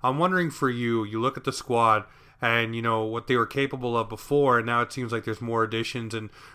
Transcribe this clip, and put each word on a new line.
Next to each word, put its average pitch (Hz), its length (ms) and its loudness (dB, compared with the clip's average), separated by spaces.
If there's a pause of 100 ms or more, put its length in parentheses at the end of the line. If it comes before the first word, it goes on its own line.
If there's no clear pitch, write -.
I'm 131 140 2
wondering 180 340 2
for 135 180 0
you, 117 340 0
you 107 180 -6
look 131 160 0
at - 80 -12
the 135 80 0
squad 113 500 2 (380)
and, 117 340 0
you 113 60 -4
know, 113 220 2
what 113 240 -4
they 127 80 2
were 113 100 4
capable 131 500 -2
of 110 140 0
before, 131 480 2
and 113 80 0
now 120 160 2
it 113 100 -4
seems 123 200 -6
like 113 120 -2
there's 110 180 -6
more 117 220 0
additions 113 500 -4
and 107 180 -8 (240)